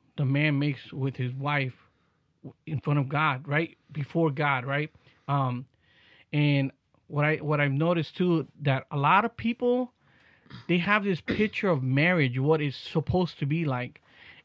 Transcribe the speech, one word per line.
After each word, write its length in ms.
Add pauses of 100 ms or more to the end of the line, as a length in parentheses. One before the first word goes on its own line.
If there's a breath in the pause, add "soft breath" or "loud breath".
(160)
the 80
man 360
makes 340
with 240
his 160
wife 420 (920)
in 140
front 200
of 100
God, 400
right? 280 (140)
Before 400
God, 340
right? 240 (380 soft breath)
Um, 380 (680 soft breath)
and 400 (360)
what 180
I, 100
what 240
I've 140
noticed 420
too, 320 (140)
that 300
a 60
lot 280
of 100
people, 560 (760 loud breath)
they 80
have 260
this 160
picture 480
of 160
marriage, 560
what 220
it's 160
supposed 640
to 60
be 200
like, 360 (440 loud breath)